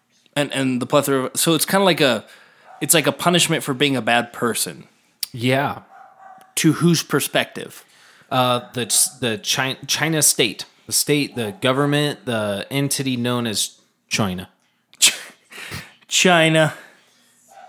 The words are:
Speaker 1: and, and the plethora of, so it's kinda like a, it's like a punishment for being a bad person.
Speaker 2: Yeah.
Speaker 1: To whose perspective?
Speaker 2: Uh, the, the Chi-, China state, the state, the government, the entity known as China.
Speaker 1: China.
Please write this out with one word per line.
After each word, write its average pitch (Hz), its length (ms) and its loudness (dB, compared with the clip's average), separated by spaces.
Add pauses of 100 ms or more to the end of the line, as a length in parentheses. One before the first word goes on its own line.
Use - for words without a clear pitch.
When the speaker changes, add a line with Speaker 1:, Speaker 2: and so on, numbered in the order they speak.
(360)
Speaker 1:
and, 147 180 -2
and 131 280 -2
the 123 40 -4
plethora 139 400 2
of, - 140 -8
so 165 160 2
it's 147 100 0
kinda 196 200 0
like 165 160 2
a, 120 240 2 (560)
it's 147 120 0
like 160 140 4
a 165 40 4
punishment 165 520 0
for 143 100 -4
being 139 220 2
a 120 60 -2
bad 120 320 2
person. 104 540 -6 (460)
Speaker 2:
Yeah. 127 480 -2 (760)
Speaker 1:
To 156 180 4
whose 165 300 2
perspective? - 800 -4 (480)
Speaker 2:
Uh, 123 420 0
the, 120 120 -6 (340)
the 110 240 -2
Chi-, 131 340 -4 (100)
China 156 340 0
state, - 440 0 (220)
the 110 60 -10
state, 147 420 0
the 110 160 -4 (100)
government, 143 640 0
the 104 460 -4
entity 135 460 -2
known 120 300 -2
as - 320 -6 (280)
China. 92 420 -4 (1600)
Speaker 1:
China. 160 680 4 (960)